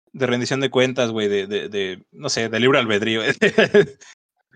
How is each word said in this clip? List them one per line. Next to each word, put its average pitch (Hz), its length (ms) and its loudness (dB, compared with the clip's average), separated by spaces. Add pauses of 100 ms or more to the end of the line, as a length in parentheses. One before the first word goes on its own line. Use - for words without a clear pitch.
(120)
de 131 140 -2
rendición 123 340 -2
de 135 80 -2
cuentas, 127 420 0
güey, 107 180 -2
de, 101 180 -2
de, 101 240 -6
de, 95 420 -6
no 143 160 -12
sé, 113 220 -4
de 110 100 -2
libre 135 180 4
albedrío. 113 460 0
<laughs> 131 60 -2 (1300)